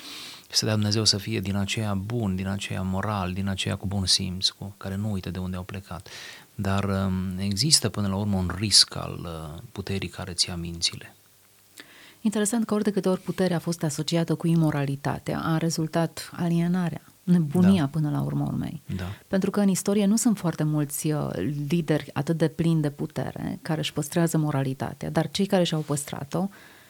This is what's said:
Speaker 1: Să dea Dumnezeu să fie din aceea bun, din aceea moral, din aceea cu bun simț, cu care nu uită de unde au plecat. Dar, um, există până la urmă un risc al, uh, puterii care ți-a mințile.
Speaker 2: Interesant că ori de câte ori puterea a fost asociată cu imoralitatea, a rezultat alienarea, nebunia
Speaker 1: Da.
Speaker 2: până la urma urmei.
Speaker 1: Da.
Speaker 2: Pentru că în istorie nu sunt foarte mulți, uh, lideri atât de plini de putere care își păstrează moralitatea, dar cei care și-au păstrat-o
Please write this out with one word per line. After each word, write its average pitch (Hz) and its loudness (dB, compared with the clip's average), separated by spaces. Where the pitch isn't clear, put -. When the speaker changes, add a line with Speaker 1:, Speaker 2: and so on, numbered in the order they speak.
Speaker 1:
Să - 0
dea 110 2
Dumnezeu 104 2
să 107 4
fie 107 -4
din 98 -2
aceea 101 -2
bun, 101 -2
din 95 -2
aceea 101 -4
moral, 95 0
din 98 -2
aceea 98 -2
cu 98 -6
bun 95 0
simț, 92 0
cu 101 -10
care 95 -8
nu 107 -2
uită 95 -4
de 87 -6
unde 92 -4
au 90 -6
plecat. 92 -12
Dar, 98 0
um, 95 0
există 101 2
până 101 -4
la 95 -2
urmă 101 0
un 90 0
risc 101 4
al, 87 -8
uh, 80 -10
puterii 95 -4
care 92 -10
ți-a 90 -4
mințile. 85 -6
Speaker 2:
Interesant 220 0
că - 0
ori 208 2
de 220 2
câte 190 2
ori 185 2
puterea 180 0
a 156 0
fost 170 -4
asociată 165 0
cu 156 0
imoralitatea, 151 2
a 160 0
rezultat 160 0
alienarea, 170 0
nebunia 180 6
Speaker 1:
Da. 135 4
Speaker 2:
până 147 0
la 143 0
urma 143 0
urmei. - -4
Speaker 1:
Da. 92 -4
Speaker 2:
Pentru 190 2
că 208 0
în 202 4
istorie 202 2
nu 208 6
sunt 226 4
foarte 165 0
mulți, 151 0
uh, 147 0
lideri 156 0
atât 147 0
de 156 2
plini 160 2
de 147 0
putere - -6
care 156 -2
își 151 -4
păstrează 165 0
moralitatea, 139 -2
dar 156 0
cei 196 0
care 190 4
și-au 160 0
păstrat-o 147 -4